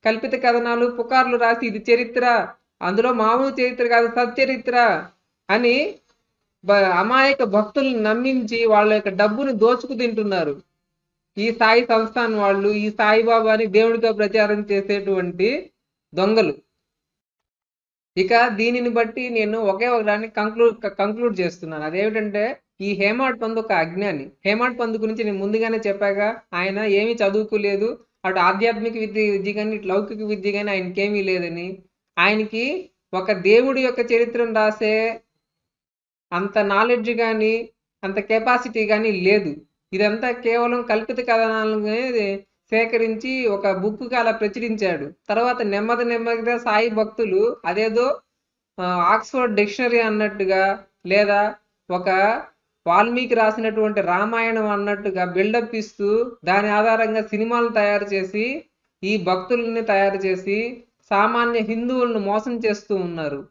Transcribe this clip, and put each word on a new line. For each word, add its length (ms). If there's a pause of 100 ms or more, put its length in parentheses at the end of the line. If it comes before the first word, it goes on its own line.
కల్పిత 380
కథనాలు, 420 (120)
పుకార్లు 400
రాసి 300
ఇది 220
చరిత్ర, 360 (560)
అందులో 320
మామూలు 460
చరిత్ర 280
కాదు 200
సచ్చరిత్ర 720 (720)
అని 260 (880)
బ-, 280 (100)
అమాయక 420
భక్తుల్ని 640
నమ్మించి 580
వాళ్ళ 280
యొక్క 180 (100)
డబ్బును 300
దోచుకు 500
తింటున్నారు 540 (840)
ఈ 140
సాయి 340
సంస్థాన్ 500
వాళ్ళు, 340 (140)
ఈ 60
సాయిబాబాని 760
దేవుడితో 480
ప్రచారం 480
చేసేటువంటి 880 (640)
దొంగలు. 400 (1600)
ఇక 160 (140)
దీనిని 500
బట్టి 320
నేను 300
ఒకే 280
ఒక 180
దాన్ని 220
కంక్లూడ్, 560
క-, 160
కంక్లూడ్ 400
చేస్తున్నాను. 460
అదేమిటంటే 580 (380)
ఈ 120
హేమాడ్ 460
పంత్ 200
ఒక 140
అజ్ఞాని. 520 (200)
హేమాడ్ 320
పంత్ 200
గురించి 300
నేను 120
ముందుగానే 480
చెప్పాగా, 420 (240)
ఆయన 260 (140)
ఏమీ 200
చదువుకోలేదు, 760 (360)
అటు 140
ఆధ్యాత్మిక 580
విద్య, 340
విద్య 220
కానీ 220
ఇటు 120
లౌకిక 360
విద్య 280
కానీ 200
ఆయనకేమీ 520
లేదని, 440 (500)
ఆయనకి 480 (480)
ఒక 180
దేవుడి 500
యొక్క 200 (100)
చరిత్రను 440
రాసే 400 (1400)
అంత 280
నాలెడ్జ్ 540
కానీ 400 (500)
అంత 160
capacity 640
కానీ 260 (100)
లేదు. 300 (420)
ఇదంతా 380
కేవలం 500
కల్పిత 380
కథనాలను 600 (920)
సేకరించి 600 (160)
ఒక 240
బుక్‌గా 480
అలా 120
ప్రచురించాడు. 760 (220)
తర్వాత 340
నెమ్మది 440
నెమ్మదిగా 520
సాయి 320
భక్తులు 520 (240)
అదేదో, 420 (720)
ఆ, 80 (280)
ఆక్స్‌ఫర్డ్ 420
డిక్షనరీ 440
అన్నట్టుగా 640 (420)
లేదా 360 (480)
ఒక 200 (760)
వాల్మీకి 500
రాసినటువంటి 680
రామాయణం 680
అన్నట్టుగా 560
బిల్డప్ 500
ఇస్తూ 340 (360)
దాని 240
ఆధారంగా 520
సినిమాలు 480
తయారు 440
చేసి 320 (580)
ఈ 140
భక్తుల్ని 640
తయారు 440
చేసి 320 (540)
సామాన్య 480
హిందువులను 600
మోసం 380
చేస్తూ 380
ఉన్నారు. 440 (120)